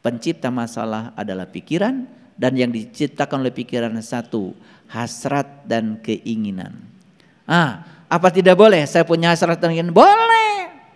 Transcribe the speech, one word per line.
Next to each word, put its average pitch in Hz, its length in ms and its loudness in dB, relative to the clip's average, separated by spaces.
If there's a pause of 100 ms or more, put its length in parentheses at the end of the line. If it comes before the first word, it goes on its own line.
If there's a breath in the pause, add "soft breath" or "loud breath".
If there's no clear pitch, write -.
Pencipta 120 480 -6
masalah 113 640 -8
adalah 95 320 -8
pikiran, 226 640 -6 (240 loud breath)
dan 127 240 -2
yang 120 160 -2
diciptakan 135 720 -6
oleh 127 80 -4
pikiran 117 480 -6
satu, 113 540 -8 (340 soft breath)
hasrat 135 800 -6
dan 110 340 -4
keinginan. 104 720 -8 (720 soft breath)
Ah, 143 640 -2
apa 170 240 2
tidak 185 240 4
boleh 202 260 8
saya 165 220 0
punya 165 240 2
hasrat 170 320 0
dan 165 80 2
keinginan? 165 240 -4
Boleh. 415 800 4 (220)